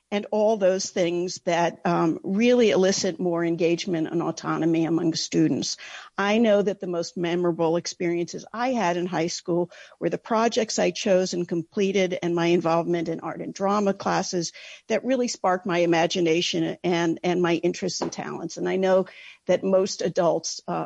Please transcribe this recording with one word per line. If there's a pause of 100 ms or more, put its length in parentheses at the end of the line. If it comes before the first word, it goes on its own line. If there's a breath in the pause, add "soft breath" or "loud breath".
(120)
and
all
those
things
that,
um,
really
elicit
more
engagement
and
autonomy
among
students. (380 loud breath)
I
know
that
the
most
memorable
experiences
I
had
in
high
school (280 loud breath)
were
the
projects
I
chose
and
completed
and
my
involvement
in
art
and
drama
classes (360 loud breath)
that
really
sparked
my
imagination
and,
and
my
interests
and
talents.
And
I
know (400 loud breath)
that
most
adults,
uh,